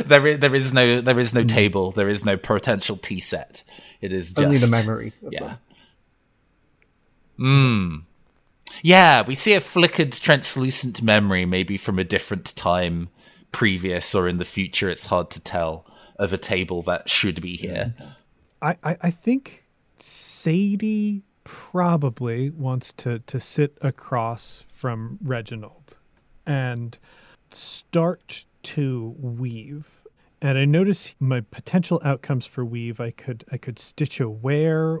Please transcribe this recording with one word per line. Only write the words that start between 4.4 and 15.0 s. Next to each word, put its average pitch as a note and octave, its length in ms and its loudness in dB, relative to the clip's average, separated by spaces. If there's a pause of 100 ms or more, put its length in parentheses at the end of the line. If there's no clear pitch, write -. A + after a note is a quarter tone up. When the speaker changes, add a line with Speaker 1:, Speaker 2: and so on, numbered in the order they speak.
Speaker 2:
Only C#3+ 140 4
the A#2+ 120 8
memory A2+ 400 0 (140)
of - 80 -12
Speaker 1:
yeah. - 60 -8
Speaker 2:
them. - 180 -12 (1800)
Speaker 1:
Mm. A#2+ 640 2 (800)
Yeah, E3 400 10
we B2+ 120 -2
see G#3+ 180 6
a F3+ 80 4
flickered, E3+ 500 2
translucent C3 920 2
memory, G#2 440 4
maybe F#2 320 0
from G2 200 -2
a F#2 60 0
different F#2+ 540 -2
time, F2 500 0 (460)
previous F#2 600 0
or F#2 140 2
in F2 100 -2
the F2 80 -4
future. F#2+ 440 -4
It's - 160 0